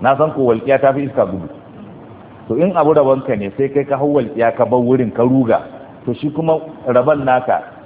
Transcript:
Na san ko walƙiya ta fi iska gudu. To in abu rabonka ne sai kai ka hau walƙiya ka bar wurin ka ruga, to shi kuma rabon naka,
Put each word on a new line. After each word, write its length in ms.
Na 160
san 160
ko 120
walƙiya 360
ta 120
fi 160
iska 160
gudu. 240
To 80
in 220
abu 160
rabonka 440
ne 200
sai 120
kai 160
ka 120
hau 160
walƙiya 420
ka 100
bar 140
wurin 320
ka 120
ruga, 360
to 80
shi 180
kuma 280
rabon 380
naka, 380